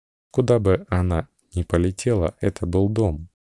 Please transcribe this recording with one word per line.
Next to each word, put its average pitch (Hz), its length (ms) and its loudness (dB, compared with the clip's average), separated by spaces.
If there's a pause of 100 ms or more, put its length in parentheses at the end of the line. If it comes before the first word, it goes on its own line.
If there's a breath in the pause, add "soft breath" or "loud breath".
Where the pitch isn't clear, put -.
(300)
Куда 120 280 2
бы 95 300 0
она 90 400 -2 (260)
ни 90 100 -2
полетела, 92 760 0
это 98 260 -2
был 95 220 2
дом. 90 400 -2 (140)